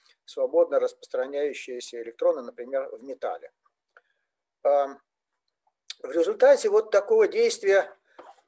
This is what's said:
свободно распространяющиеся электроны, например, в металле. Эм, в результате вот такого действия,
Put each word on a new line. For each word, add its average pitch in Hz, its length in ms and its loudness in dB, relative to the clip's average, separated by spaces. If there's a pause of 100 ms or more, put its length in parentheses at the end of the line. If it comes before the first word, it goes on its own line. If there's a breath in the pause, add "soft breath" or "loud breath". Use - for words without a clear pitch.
(260 soft breath)
свободно 139 540 0
распространяющиеся 127 1200 -6
электроны, 143 400 -2
например, 123 500 -8
в 113 120 -16
металле. 127 480 -10 (1120 soft breath)
Эм, 139 360 0 (1040)
в 131 80 -12
результате 214 580 4
вот 214 220 2
такого 208 360 4
действия, 202 640 0 (540 loud breath)